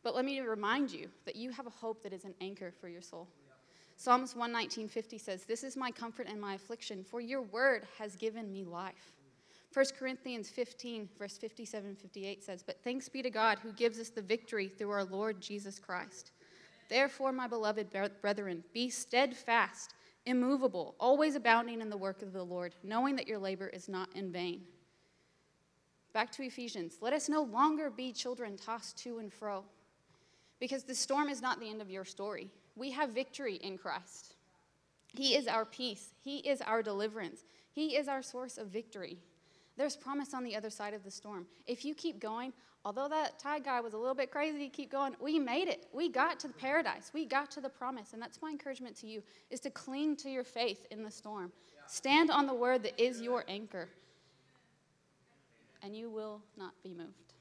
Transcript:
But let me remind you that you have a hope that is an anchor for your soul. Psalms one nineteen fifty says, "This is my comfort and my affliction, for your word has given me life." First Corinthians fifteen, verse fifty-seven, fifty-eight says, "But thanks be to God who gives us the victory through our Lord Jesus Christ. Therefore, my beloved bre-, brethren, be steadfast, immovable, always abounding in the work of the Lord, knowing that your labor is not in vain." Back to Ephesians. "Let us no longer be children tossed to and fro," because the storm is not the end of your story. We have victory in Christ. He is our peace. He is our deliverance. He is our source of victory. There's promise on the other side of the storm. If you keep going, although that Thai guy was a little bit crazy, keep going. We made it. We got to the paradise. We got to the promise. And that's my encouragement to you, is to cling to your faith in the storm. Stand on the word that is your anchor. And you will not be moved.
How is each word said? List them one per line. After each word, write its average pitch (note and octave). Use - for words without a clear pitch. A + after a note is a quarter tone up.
But B3
let B3+
me C#4
remind A#3
you -
that -
you B3
have B3
a A3+
hope A3
that F#3+
is F#3+
an G3
anchor F#3+
for F#3
your F3
soul. F3
Psalms B3+
one A#3
nineteen A3+
fifty A3
says, F#3+
"This A3+
is C4
my B3+
comfort A#3
and G#3+
my G3+
affliction, G3
for A#3
your B3
word A#3
has G#3+
given A3
me G3
life." F3
First C4+
Corinthians B3+
fifteen, A#3
verse G3+
fifty-seven, G#3+
fifty-eight G3
says, F#3
"But -
thanks B3+
be C4+
to B3+
God A3
who A3
gives A3+
us A3+
the A3+
victory G#3
through G3+
our G3+
Lord G3
Jesus G3+
Christ. -
Therefore, C4+
my B3+
beloved G#3+
bre-, G3
brethren, G3
be B3
steadfast, A#3+
immovable, B3
always C#4+
abounding A#3
in A3
the G#3
work F#3+
of G3
the F#3
Lord, F3
knowing B3
that A#3+
your A3
labor F#3+
is F#3
not F#3
in F#3+
vain." F3+
Back A3+
to C#4
Ephesians. A3+
"Let A3+
us D4
no D4+
longer D4
be B3
children B3
tossed A3
to A#3+
and A3
fro," G3+
because B3+
the C4
storm C#4+
is C4+
not B3
the A3+
end G#3+
of G3
your F#3+
story. G3
We B3+
have C4+
victory B3+
in F#3+
Christ. -
He C4+
is C#4
our A3
peace. A3
He C#4
is C4+
our A3+
deliverance. G#3
He D4
is C#4+
our C4+
source B3
of A3
victory. F#3+
There's C#4
promise C#4
on B3+
the A#3
other G#3+
side G#3
of G3+
the G3
storm. F#3+
If A#3+
you D4+
keep D4
going, A#3
although A3
that D4+
Thai D4
guy C4
was A#3
a G#3+
little B3+
bit C4
crazy, D4
keep C4+
going. C4+
We D#4
made C#4+
it. -
We D#4
got D4+
to -
the B3+
paradise. C4+
We D#4
got C#4
to D4
the C4
promise. B3+
And A3+
that's A#3
my D#4
encouragement C4+
to A3+
you, A3
is B3+
to C#4
cling C#4+
to C#4
your C4
faith A#3
in A3
the G#3+
storm. G3+
Stand D4+
on C#4+
the C4
word B3
that -
is A#3
your A#3+
anchor. F#3+
And G3+
you A3+
will G#3+
not -
be F#3
moved. -